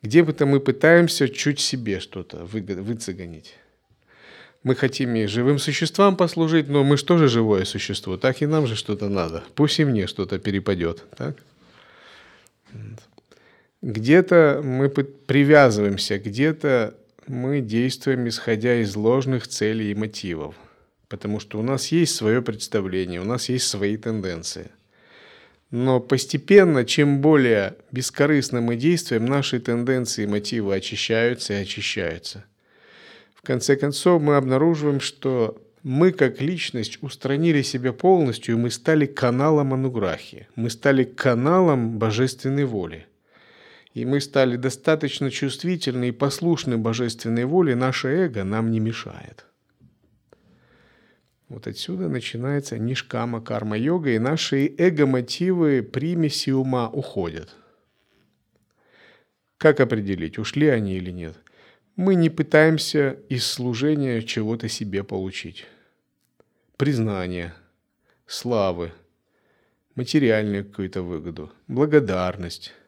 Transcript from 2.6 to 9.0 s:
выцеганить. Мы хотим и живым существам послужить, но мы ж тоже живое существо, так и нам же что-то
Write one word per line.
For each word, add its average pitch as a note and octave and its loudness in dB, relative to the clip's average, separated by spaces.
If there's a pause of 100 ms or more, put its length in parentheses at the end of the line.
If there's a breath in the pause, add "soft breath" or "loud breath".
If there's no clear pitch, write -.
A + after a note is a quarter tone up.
выцеганить. F#2+ -10 (1080 loud breath)
Мы B2+ 2
хотим C3 -2
и A2 0
живым A#2+ 2
существам F3 2
послужить, E3 2
но C#3+ 4
мы C#3+ 6
ж C#3+ -2
тоже E3 4
живое A2 2
существо, - -6
так C3 0
и D3+ 0
нам D3+ 2
же A2+ -2
что-то G#2 -4